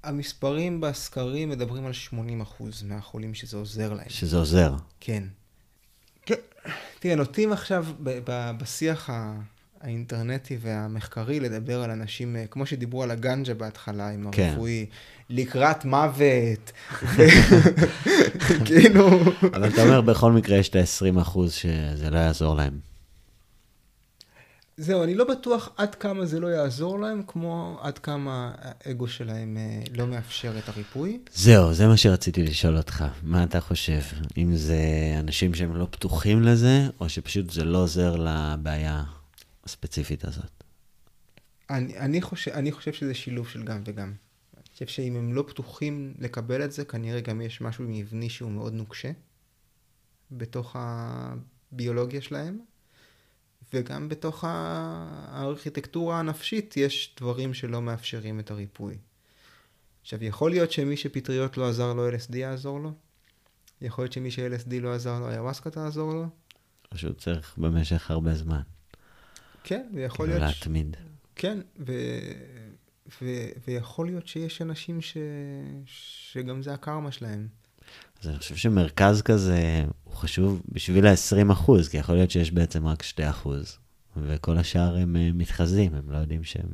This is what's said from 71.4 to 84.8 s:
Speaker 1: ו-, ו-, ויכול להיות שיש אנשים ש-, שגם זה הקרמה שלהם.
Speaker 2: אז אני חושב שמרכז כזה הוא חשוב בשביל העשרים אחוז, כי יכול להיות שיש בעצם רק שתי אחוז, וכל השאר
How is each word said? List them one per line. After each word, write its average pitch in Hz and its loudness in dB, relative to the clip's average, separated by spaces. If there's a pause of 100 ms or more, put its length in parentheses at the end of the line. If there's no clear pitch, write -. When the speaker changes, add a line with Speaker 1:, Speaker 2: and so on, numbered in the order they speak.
Speaker 1:
ו-, 127 -10 (1300)
ו-, 123 -8 (180)
ויכול 123 -8
להיות 175 -10
שיש 160 -10
אנשים 165 -10
ש-, - -14 (680)
שגם - -12
זה 143 -10
הקרמה 151 -8
שלהם. 107 -10 (720)
Speaker 2:
אז 85 -8
אני 73 -6
חושב 73 -10
שמרכז 101 4
כזה 87 2 (200)
הוא - -14
חשוב 92 -2
בשביל 92 4
העשרים 101 6
אחוז, 87 6
כי - -6
יכול 78 0
להיות 90 4
שיש 82 0
בעצם 85 0
רק 78 -2
שתי 76 -6
אחוז, 71 -8 (380)
וכל 76 -2
השאר 87 0